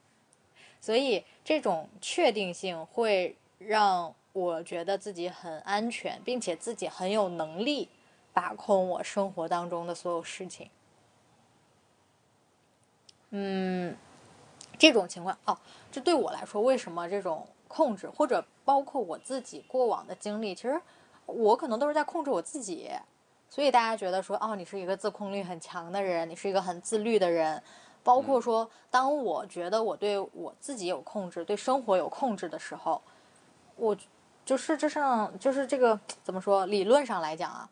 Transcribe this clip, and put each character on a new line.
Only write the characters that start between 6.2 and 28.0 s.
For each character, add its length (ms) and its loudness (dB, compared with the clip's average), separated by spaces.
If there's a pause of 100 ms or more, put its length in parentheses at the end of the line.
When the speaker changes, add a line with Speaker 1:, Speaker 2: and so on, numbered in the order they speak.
Speaker 1:
并 160 -2
且 140 -2
自 180 -8
己 140 -6
很 240 -4
有 180 2
能 340 -4
力 240 -2 (460)
把 220 0
控 340 2
我 140 -2
生 280 -2
活 160 -6
当 220 -2
中 160 -4
的 80 -6
所 200 -6
有 100 -4
事 240 -10
情。 220 -16 (2500)
嗯， 640 -2 (840)
这 140 10
种 160 4
情 160 -12
况， 220 -4
哦， 100 0 (360)
这 100 -10
对 140 2
我 160 2
来 140 -8
说， 160 -4
为 140 4
什 160 -6
么 160 -6
这 140 -2
种 260 -6 (200)
控 280 2
制， 140 -10
或 160 0
者 180 2 (220)
包 160 6
括 180 -4
我 180 -4
自 220 -8
己 280 -14
过 180 2
往 220 0
的 80 -8
经 260 -6
历， 140 -4
其 80 -18
实 180 -2 (440)
我 300 6
可 120 -2
能 120 0
都 80 2
是 60 0
在 100 4
控 200 -4
制 60 -4
我 120 2
自 200 -8
己。 300 -10 (580)
所 140 -2
以 60 6
大 100 6
家 160 2
觉 140 -2
得 100 0
说， 220 -4
哦， 140 -4
你 100 -8
是 140 -10
一 40 -8
个 140 -2
自 140 -2
控 200 -8
力 120 -4
很 180 -8
强 300 -10
的 100 -2
人， 260 0
你 80 -10
是 140 -4
一 20 -2
个 80 4
很 220 -4
自 160 -2
律 220 4
的 100 4
人。 320 2 (420)